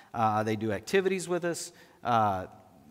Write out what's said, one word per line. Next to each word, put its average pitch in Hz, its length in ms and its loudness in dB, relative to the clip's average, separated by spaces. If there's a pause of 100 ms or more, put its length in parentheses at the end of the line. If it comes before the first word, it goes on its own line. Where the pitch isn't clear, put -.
(120)
Uh, 110 300 2
they 110 140 0
do 107 160 -2
activities 185 560 0
with 175 160 -2
us. 170 260 -4 (320)
Uh, 104 440 2 (440)